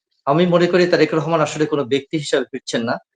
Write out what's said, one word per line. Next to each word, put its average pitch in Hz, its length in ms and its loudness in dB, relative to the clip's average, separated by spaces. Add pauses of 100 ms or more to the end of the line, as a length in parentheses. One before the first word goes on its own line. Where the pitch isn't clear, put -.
(240)
আমি 160 220 2
মনে 175 200 2
করি 180 200 2
তারেক 160 280 2
রহমান 160 260 0
আসলে 151 260 -2
কোনো 143 180 -2
ব্যক্তি 135 340 -4
হিসাবে 143 260 -2
ফিরছেন 123 380 -6
না, 123 160 -4 (180)